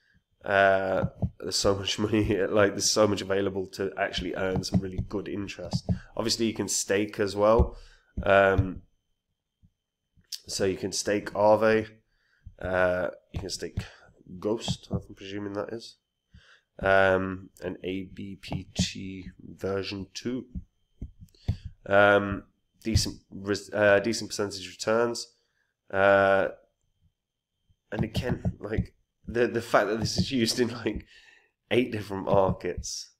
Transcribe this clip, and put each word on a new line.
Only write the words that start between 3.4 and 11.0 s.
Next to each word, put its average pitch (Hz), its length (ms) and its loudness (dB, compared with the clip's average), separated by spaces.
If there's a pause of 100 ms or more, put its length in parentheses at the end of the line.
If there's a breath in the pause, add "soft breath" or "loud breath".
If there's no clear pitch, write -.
to 98 300 -6
actually 92 380 -4
earn 95 280 -2
some 95 160 0
really 92 280 -8
good 95 200 -6
interest. 92 640 -8 (280 loud breath)
Obviously, 113 300 -2
you 107 60 -2
can 101 140 -4
stake 104 520 -2
as 101 160 -2
well. 107 420 4 (440 loud breath)
Um, 95 600 4 (1700)
so - 180 -4
you 92 120 0
can 95 140 -6
stake 101 400 -2